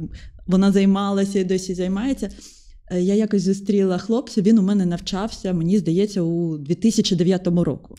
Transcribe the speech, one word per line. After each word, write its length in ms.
вона 260
займалася 680
і 60
досі 300
займається. 560
Е, 120
я 120
якось 280
зустріла 560
хлопця, 440
він 160
у 40
мене 240
навчався, 680
мені 260
здається, 440
у 360
дві 160
тисячі 420
дев'ятому 480
року, 340